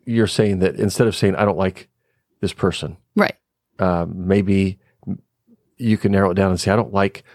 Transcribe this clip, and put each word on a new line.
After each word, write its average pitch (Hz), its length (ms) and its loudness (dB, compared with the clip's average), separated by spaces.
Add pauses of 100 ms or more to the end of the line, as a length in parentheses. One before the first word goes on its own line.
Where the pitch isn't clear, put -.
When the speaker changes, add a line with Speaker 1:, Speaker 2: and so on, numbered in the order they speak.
Speaker 1:
you're 113 220 2
saying 101 320 0
that 90 160 0
instead 107 320 0
of - 80 -2
saying, 98 200 0
"I 101 100 0
don't 95 120 0
like 95 320 -4 (520)
this 98 120 -4
person," - 440 -4 (180)
Speaker 2:
Right. - 200 0 (440)
Speaker 1:
uh, 87 280 0
maybe 95 720 0 (1000)
you 110 200 0
can 101 140 0
narrow 98 200 2
it 90 40 -2
down 95 160 2
and 90 80 -2
say, - 120 0
"I 101 40 4
don't 110 180 -2
like 98 300 -2 (120)